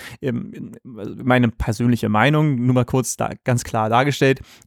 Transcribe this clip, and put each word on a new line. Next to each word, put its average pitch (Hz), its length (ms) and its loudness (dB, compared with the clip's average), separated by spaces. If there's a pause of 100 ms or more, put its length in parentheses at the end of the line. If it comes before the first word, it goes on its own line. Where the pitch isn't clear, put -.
(220)
Ähm, - 500 -8 (120)
meine 123 640 0
persönliche 117 600 -2
Meinung, 135 560 2
nur 127 80 4
mal 123 100 2
kurz 127 320 -2
da, - 140 -4 (160)
ganz 123 180 0
klar 110 260 -2
dargestellt, 135 520 2 (260)